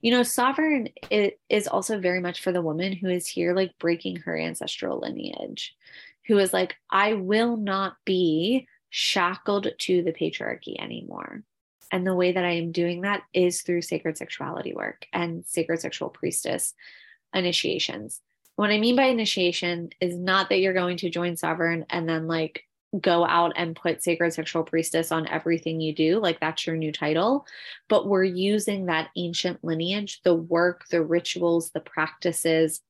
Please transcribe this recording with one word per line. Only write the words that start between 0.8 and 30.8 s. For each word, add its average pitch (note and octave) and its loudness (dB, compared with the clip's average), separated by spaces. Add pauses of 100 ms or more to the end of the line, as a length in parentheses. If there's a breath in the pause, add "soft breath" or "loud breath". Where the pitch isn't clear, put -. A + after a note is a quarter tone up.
i-, G#3 2 (140)
is G#3 2
also G3 0
very F3+ 2
much F3+ -4
for F#3+ 0
the F3+ 0
woman E3 -2
who F#3 -4
is F3+ 0
here, F3 0
like, F#3+ 0
breaking E3+ 0
her E3 -6
ancestral - -4
lineage, - -8 (500 loud breath)
who G#3 6
is F#3+ 4
like, F#3 0 (160)
"I G3+ 4
will A3 2
not G3 -2 (100)
be F3+ 2 (240 soft breath)
shackled G3+ 0 (100)
to F3+ 2
the E3 0
patriarchy - -4
anymore. G1+ -12 (480)
And F3+ 0
the F#3 2
way F3+ 4
that F3+ 2
I F3 2
am E3+ -2
doing F3 0
that G3+ -2 (100)
is F3+ 2
through F3 0
sacred D#3+ -4
sexuality - -8
work - -8
and E3+ -4
sacred E3 -2
sexual - -6
priestess - -4 (580 loud breath)
initiations." F#3 -2 (340)
What G#3 2
I G#3+ 2
mean A#3+ 4
by C4+ 6
initiation F3+ 0 (100)
is F3 -2
not F#3+ 0
that G3 4
you're F#3 2
going F3+ 0
to F3 -4
join E3+ -2
Sovereign E3 -2
and E3 -2
then, D#3+ -2
like, D#3+ -4 (340)
go E3+ 4
out E3+ 4
and E3 -4
put - -2
sacred E3+ 0
sexual D#3+ -4
priestess E3 0
on D#3+ 0
everything D#3+ -2
you D#3 -2
do. D#3+ 2
Like, E3+ 0
that's D#3 -4
your E3 -2
new D#3 -2
title. F3 0 (420 loud breath)
But G#3 4
we're G3 4
using G3 0
that D#3+ 0
ancient F3 -4
lineage, F3 -4
the F3+ 6
work, E3+ 2